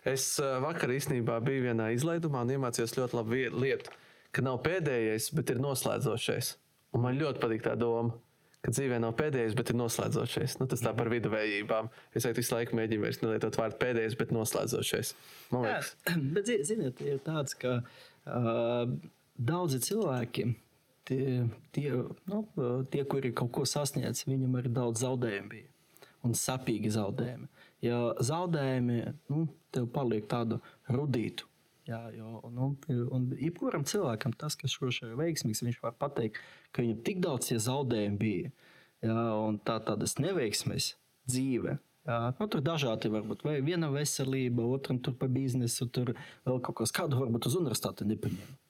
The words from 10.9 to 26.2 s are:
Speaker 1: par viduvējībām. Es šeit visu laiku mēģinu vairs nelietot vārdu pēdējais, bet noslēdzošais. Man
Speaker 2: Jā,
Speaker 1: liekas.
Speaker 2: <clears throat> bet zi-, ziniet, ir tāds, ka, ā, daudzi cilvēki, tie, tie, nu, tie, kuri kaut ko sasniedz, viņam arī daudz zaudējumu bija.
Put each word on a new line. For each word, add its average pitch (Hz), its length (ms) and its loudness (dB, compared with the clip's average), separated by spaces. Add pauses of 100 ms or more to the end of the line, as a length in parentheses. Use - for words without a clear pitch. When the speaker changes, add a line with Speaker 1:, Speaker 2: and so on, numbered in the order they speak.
Speaker 1:
par 113 180 0
viduvējībām. 107 800 0 (180)
Es 113 140 -2
šeit 117 160 2
visu 120 160 0
laiku 117 220 0
mēģinu 110 280 2
vairs 110 160 -2
nelietot 110 380 0
vārdu 110 200 0
pēdējais, 117 380 0
bet - 160 0
noslēdzošais. 110 800 0 (360)
Man 123 180 0
Speaker 2:
Jā, - 60 0
Speaker 1:
liekas. 151 200 -4 (200)
Speaker 2:
<clears throat> 147 220 0
bet 202 160 0
zi-, 220 120 2
ziniet, 160 400 -2
ir 143 180 -2
tāds, 156 340 -2
ka, 123 220 0 (440)
ā, 120 680 0 (460)
daudzi 135 500 0
cilvēki, 131 640 0 (580)
tie, 131 140 0 (480)
tie, 147 200 -2 (340)
nu, 202 200 -4 (420)
tie, 139 200 -2
kuri 135 260 0
kaut 120 220 -2
ko 139 140 0
sasniedz, 127 580 -2
viņam 131 340 2
arī 123 140 -2
daudz 117 300 0
zaudējumu 123 500 -2
bija. 110 160 -16 (520)